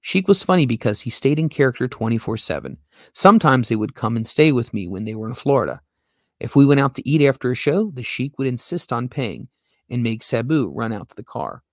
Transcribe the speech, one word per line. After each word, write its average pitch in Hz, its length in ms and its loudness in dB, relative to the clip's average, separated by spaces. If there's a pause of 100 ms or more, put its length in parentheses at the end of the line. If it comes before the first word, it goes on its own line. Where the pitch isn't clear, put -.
Sheik - 260 -2
was 196 160 4
funny 180 220 2
because 113 360 -2
he - 80 -6
stayed 147 300 0
in 160 80 0
character 127 400 0
twenty-four 113 500 -4
seven. 67 400 -6 (360)
Sometimes 151 560 6
they 117 60 2
would 107 200 -4
come 113 200 -2
and 113 120 -4
stay 156 240 4
with 120 220 -2
me 101 140 -6
when 95 180 -8
they 110 100 -8
were 110 120 -8
in 120 80 -8
Florida. 107 440 0 (600)
If - 160 -6
we 139 100 8
went 139 160 4
out 135 140 0
to - 120 -8
eat 147 140 2
after 135 300 2
a 123 40 -2
show, 190 360 0
the 127 120 -12
Sheik - 340 -8
would 135 100 -2
insist 127 440 -6
on 123 160 -4
paying 98 400 -8 (420)
and 123 140 -4
make 113 200 -4
Sabu 123 520 0
run 113 160 -4
out 98 180 -10
to - 60 -20
the - 80 -16
car. 73 500 -10